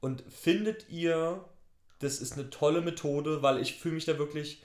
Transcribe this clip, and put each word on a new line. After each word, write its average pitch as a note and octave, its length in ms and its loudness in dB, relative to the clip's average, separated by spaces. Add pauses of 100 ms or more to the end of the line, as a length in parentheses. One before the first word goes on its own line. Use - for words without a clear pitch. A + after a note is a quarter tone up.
Und C3 300 -4
findet G#3+ 580 2
ihr, E3 560 0 (540)
das C#3 220 -4
ist - 140 -8
eine C3+ 160 -8
tolle D#3 320 4
Methode, D3+ 600 -2
weil C3+ 180 4
ich - 180 -2
fühle D#3+ 180 -2
mich D#3+ 100 -6
da D#3+ 100 2
wirklich, D3 480 -4